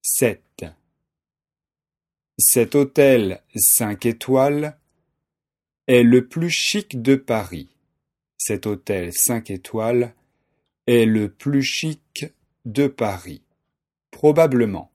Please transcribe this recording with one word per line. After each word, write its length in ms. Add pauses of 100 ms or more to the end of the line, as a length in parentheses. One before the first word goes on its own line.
Sept. 640 (1700)
Cet 380
hôtel 640 (140)
cinq 500
étoiles 720 (1080)
est 160
le 240
plus 220
chic 520
de 140
Paris. 540 (680)
Cet 300
hôtel 460
cinq 360
étoiles 640 (760)
est 180
le 240
plus 340
chic 640 (380)
de 220
Paris. 560 (680)
Probablement. 840